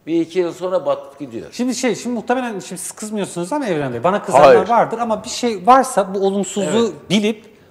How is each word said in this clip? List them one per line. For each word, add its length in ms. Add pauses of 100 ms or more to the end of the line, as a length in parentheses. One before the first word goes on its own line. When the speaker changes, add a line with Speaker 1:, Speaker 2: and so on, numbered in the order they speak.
Speaker 1:
Bir 140
iki 180
yıl 140
sonra 320
batıp 340
gidiyor. 320
Speaker 2:
Şimdi 240
şey, 200
şimdi 200
muhtemelen 440
şimdi 220
siz 100
kızmıyorsunuz 600
ama 140
Evren 260
Bey, 100
bana 200
kızanlar 320
Speaker 3:
Hayır. 140
Speaker 2:
vardır 300
ama 240
bir 60
şey 380
varsa 480
bu 40
olumsuzluğu 680
Speaker 3:
Evet. 240
Speaker 2:
bilip 400 (220)